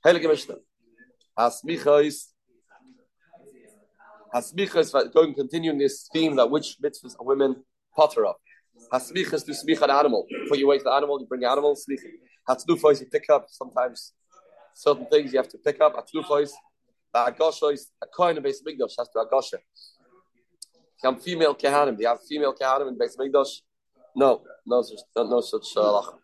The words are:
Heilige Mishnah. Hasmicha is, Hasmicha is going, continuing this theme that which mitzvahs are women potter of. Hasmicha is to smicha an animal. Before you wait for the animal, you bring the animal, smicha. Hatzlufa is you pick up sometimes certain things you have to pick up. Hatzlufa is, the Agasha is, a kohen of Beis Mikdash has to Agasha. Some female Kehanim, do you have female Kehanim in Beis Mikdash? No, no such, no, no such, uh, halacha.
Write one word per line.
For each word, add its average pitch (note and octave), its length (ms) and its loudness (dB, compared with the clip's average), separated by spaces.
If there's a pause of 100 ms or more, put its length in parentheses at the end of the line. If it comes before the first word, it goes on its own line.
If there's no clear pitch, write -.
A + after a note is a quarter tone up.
Heilige E3+ 220 4
Mishnah. - 280 -2 (800)
Hasmicha D3 680 2
is, - 280 -10 (2000)
Hasmicha E3+ 440 -4
is D#3 140 2 (220)
going, D#3 200 4
continuing D3+ 440 -4
this C#3 360 -2
theme D#3+ 240 0
that A#2+ 120 4
which D3+ 320 -4
mitzvahs C#3+ 380 -8
are A#2+ 60 -14
women C3+ 380 0 (300)
potter D3 320 2
of. F2+ 100 -2 (580)
Hasmicha D#3+ 400 -4
is D3+ 100 -4
to D3+ 80 -12
smicha D3+ 320 -2
an C#3 80 4
animal. C#3 380 2
Before - 260 -4
you C#3 120 2
wait C#3 140 4
for - 40 -12
the B2+ 100 2
animal, C#3+ 240 0
you A#2+ 60 -12
bring B2+ 160 -8
the B2 80 0
animal, C#3+ 260 2
smicha. - 340 -10 (380)
Hatzlufa D3+ 460 2
is C#3 80 0
you B2+ 60 -16
pick - 220 -4
up C#3+ 200 2
sometimes B2+ 640 -8 (600)
certain B2+ 340 -2
things D3 260 2
you C3 60 2
have B2+ 100 -4
to - 80 -20
pick D3 240 -2
up. D3+ 140 4
Hatzlufa D3 480 -2
is, C#3+ 100 -8 (600)
the A#2+ 60 2
Agasha D3+ 480 0
is, C#3+ 220 -4 (120)
a - 60 -14
kohen E3+ 300 0
of C#3 60 -8
Beis C3+ 220 -4
Mikdash C3 320 -6
has A#2+ 120 -8
to A2+ 100 -4
Agasha. A#2+ 380 -2 (1400)
Some C3 220 -2
female E3 340 0
Kehanim, C#3 440 0
do G#2+ 60 -6
you A#2 40 0
have A#2 200 0
female D3 260 -2
Kehanim C3+ 340 -2
in B2 100 -10
Beis A#2 200 -4
Mikdash? C#3 440 -2 (540)
No, B2+ 260 4 (240)
no B2 160 2
such, G#2+ 180 -10 (160)
no, A#2 120 0
no A#2+ 140 2
such, - 340 -8
uh, G#2+ 60 2
halacha. G#2 320 0 (100)